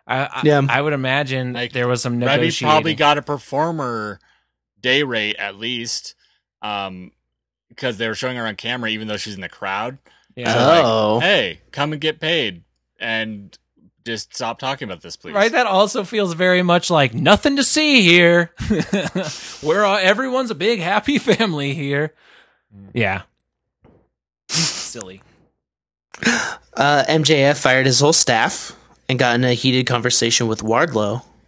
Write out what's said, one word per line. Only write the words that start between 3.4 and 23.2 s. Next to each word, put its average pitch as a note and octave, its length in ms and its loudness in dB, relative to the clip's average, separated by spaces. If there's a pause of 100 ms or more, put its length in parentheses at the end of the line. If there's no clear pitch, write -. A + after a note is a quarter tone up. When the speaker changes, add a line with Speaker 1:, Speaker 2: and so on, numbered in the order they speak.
Speaker 3:
day B2+ 220 2
rate A2 340 -2
at G2+ 200 -8
least, A#2 580 -8 (480)
um, G2 480 -8 (640)
'cause A#2+ 220 -6
they A2+ 100 -4
were A2 80 -4
showing B2+ 220 -6
her A#2 100 -6
on G2+ 80 -8
camera, A#2+ 340 -6
even A2 180 -6
though G#2+ 100 -6
she's G2+ 180 -10
in F#2+ 60 -14
the F2 80 -12
crowd. G#2+ 500 -8 (360)
Speaker 1:
Yeah. A#2+ 180 -2
Speaker 3:
So, A#2+ 140 2
like, E3 160 6
Speaker 2:
Oh. A2 360 2
Speaker 3:
"Hey, C#3+ 420 0 (100)
come D3 200 -4
and D3 100 -8
get D#3 180 -4
paid, C3 440 -4 (360)
and A2 560 -8 (480)
just A2+ 320 -10
stop A#2 220 -8
talking C3+ 300 -8
about F2+ 160 -12
this, F2 120 -16
please." - 180 -16
Speaker 1:
Right? G#3 180 2
That B3 160 0
also G3+ 360 0
feels G3 300 -4
very F3+ 300 2
much F3 260 2
like C#3+ 240 2
nothing G#3 440 2
to C#4 60 2
see D4 380 4
here. F3 500 6 (560)
<laughs> - 540 -8
We're F3 220 2
all, G3+ 140 2
everyone's B3 520 2
a G3+ 60 -4
big G3+ 240 0
happy G#3 380 0
<laughs> - 20 2
family D3+ 560 0
here. C#3+ 400 -4 (600)
Speaker 3:
Mm. G2 200 -20
Speaker 1:
Yeah. G2 260 0 (1300)